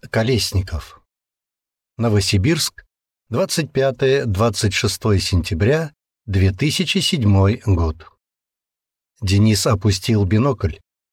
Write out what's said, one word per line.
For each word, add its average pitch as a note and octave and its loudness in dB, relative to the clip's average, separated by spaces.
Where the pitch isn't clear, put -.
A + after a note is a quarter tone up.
Колесников. G2+ -4
Новосибирск, A2+ 0
двадцать D3 -4
пятое, C3+ 0
двадцать G#2+ 0
шестое G#2 0
сентября, G#2 -2
две F#2+ 2
тысячи D3+ -2
седьмой G#2 2
год. E2 -2
Денис G#2 2
опустил G#2+ 0
бинокль G#2+ 0